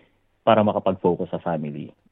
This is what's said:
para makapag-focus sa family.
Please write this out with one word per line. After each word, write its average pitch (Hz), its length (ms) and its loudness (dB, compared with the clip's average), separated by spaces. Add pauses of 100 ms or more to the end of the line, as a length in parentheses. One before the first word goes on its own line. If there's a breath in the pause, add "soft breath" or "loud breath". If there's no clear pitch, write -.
(440)
para 110 180 6
makapag-focus 95 680 0
sa 87 100 -6
family. 76 480 -6 (220)